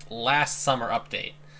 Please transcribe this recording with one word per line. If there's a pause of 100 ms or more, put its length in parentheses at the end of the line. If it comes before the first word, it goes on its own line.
(120)
last
summer
update. (260)